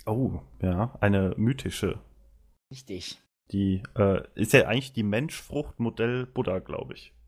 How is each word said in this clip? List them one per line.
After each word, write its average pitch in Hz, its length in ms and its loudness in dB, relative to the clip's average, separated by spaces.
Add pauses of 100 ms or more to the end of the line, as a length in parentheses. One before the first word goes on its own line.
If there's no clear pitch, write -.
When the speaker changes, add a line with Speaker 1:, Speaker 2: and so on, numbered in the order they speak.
Speaker 1:
Oh, 107 360 0 (200)
ja, 92 380 0
eine 98 380 4
mythische. 107 640 -2 (680)
Speaker 2:
Richtig. - 520 -14 (320)
Speaker 1:
Die, 98 280 2 (140)
äh, 98 280 2 (120)
ist 104 160 -2
ja 131 160 8
eigentlich 127 240 -2
die 110 120 -2
Menschfrucht 139 760 -4
Modell 120 460 -2
Buddha, 110 340 -2
glaub 82 320 -8
ich. - 220 -18 (140)